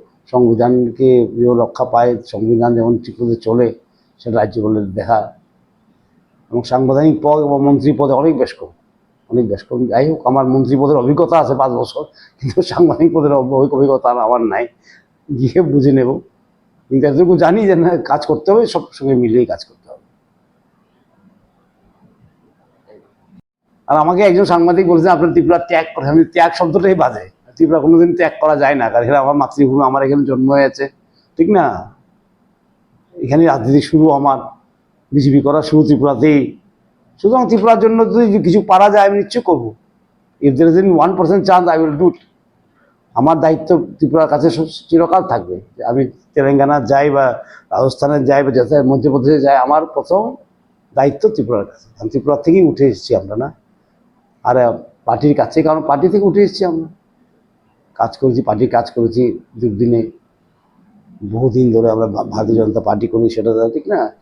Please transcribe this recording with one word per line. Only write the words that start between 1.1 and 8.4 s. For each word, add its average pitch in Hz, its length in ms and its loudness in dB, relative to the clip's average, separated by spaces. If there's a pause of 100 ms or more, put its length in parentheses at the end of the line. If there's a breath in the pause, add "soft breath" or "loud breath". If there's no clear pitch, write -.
যে 117 180 -2
রক্ষা 120 400 0
পায়, 120 400 0
সংবিধান 117 500 -2
যেমন 117 220 0
ঠিক 117 260 -10
মতো 117 120 -2
চলে, 113 380 -2 (460)
সেটা 113 200 -4
রাজ্যপালের 107 540 -4
দেখা। 104 400 -4 (1160)
এবং 120 120 -4
সাংবিধানিক 135 580 0
পদ 151 180 0
এবং 143 260 0
মন্ত্রী 139 320 2
পদে 139 160 0
অনেক 143 240 0
বেশ 120 160 -4